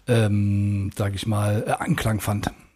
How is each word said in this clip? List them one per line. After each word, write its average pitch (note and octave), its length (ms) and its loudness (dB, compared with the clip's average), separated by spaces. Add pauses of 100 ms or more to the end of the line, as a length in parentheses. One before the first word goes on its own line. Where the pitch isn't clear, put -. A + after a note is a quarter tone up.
ähm, G2+ 920 2
sag G2+ 160 -2
ich F#2+ 140 -8
mal, G#2 400 0
äh, - 40 -2
Anklang A2+ 500 0
fand. G2+ 280 -2 (260)